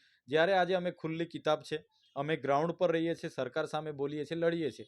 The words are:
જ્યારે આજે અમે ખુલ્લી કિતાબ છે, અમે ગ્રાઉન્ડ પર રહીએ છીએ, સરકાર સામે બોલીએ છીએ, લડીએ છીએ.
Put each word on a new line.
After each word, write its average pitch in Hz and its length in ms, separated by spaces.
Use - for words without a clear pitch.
જ્યારે 160 260
આજે 185 220
અમે 180 160
ખુલ્લી 160 340
કિતાબ 151 360
છે, 151 240
અમે 147 220
ગ્રાઉન્ડ 139 340
પર 175 200
રહીએ 165 240
છીએ, 165 140
સરકાર 147 360
સામે 156 260
બોલીએ 143 340
છીએ, 165 120
લડીએ 165 340
છીએ. 113 160